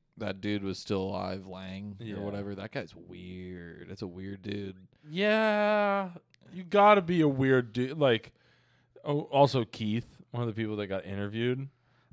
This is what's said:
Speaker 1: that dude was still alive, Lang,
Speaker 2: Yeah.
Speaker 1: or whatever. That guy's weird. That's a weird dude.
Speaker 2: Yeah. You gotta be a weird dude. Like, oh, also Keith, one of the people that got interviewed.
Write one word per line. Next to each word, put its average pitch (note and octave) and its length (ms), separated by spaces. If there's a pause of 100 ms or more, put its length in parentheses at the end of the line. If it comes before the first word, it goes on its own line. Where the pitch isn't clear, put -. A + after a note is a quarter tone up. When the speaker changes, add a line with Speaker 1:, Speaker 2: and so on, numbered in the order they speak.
(180)
Speaker 1:
that G2 220
dude G#2 220
was F#2+ 160
still G2 240
alive, F#2+ 440
Lang, F#2+ 540
Speaker 2:
Yeah. A2 160
Speaker 1:
or G2 80
whatever. G2+ 300
That G2 180
guy's - 220
weird. F2+ 920
That's G2 140
a G2+ 40
weird F#2+ 360
dude. G2+ 340 (340)
Speaker 2:
Yeah. G#3 1000 (420)
You F3+ 120
gotta G3+ 380
be E3+ 180
a D3+ 80
weird C3 440
dude. B2+ 260
Like, B2+ 340 (720)
oh, D3 180
also C3+ 420
Keith, A2 540 (140)
one A#2+ 100
of A#2+ 60
the A2 120
people G#2+ 160
that G#2 120
got F#2+ 180
interviewed. A2+ 640 (440)